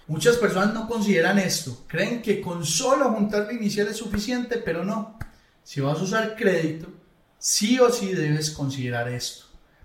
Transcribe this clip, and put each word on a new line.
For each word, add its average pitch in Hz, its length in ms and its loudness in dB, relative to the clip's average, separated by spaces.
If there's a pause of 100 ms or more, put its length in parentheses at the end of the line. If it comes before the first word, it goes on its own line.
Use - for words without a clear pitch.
Muchas 233 300 4
personas 208 380 2
no 226 120 -6
consideran 202 520 2
esto, 165 500 -2
creen 233 320 -2
que 202 200 0
con 170 240 -6
solo 262 480 2
juntar 208 340 0
la 240 80 -6
inicial 208 340 0
es 220 80 -6
suficiente, 240 640 -4
pero 170 260 -4
no. 214 340 -4 (460)
Si - 160 -6
vas 143 180 0
a 180 40 -4
usar 220 340 0
crédito, 165 520 0 (500)
sí 247 420 2
o 233 100 8
sí 196 220 -2
debes 151 380 0
considerar 123 580 -4
esto. - 380 -8 (380)